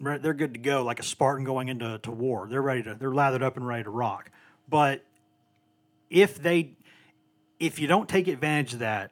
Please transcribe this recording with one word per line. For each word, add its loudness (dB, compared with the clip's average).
Re-, -4
they're 0
good -2
to -12
go, 2
like -2
a -10
Spartan 0
going -2
into -6
to -12
war. -2
They're 0
ready 0
to, -8
they're -4
lathered 2
up 0
and -6
ready -4
to -10
rock. -4
But 2
if 6
they, 2
if -4
you 0
don't 4
take 2
advantage 0
of -8
that -2